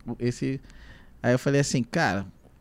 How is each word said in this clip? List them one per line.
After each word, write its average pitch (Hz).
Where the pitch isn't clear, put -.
esse. 135
Aí 120
eu 127
falei 143
assim: 135
"Cara, 101